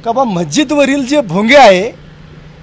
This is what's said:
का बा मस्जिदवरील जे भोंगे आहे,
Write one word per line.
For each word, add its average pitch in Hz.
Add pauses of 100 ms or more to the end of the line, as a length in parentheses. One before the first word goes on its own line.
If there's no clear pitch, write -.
का 247
बा 254
मस्जिदवरील 262
जे 294
भोंगे 214
आहे, 214 (720)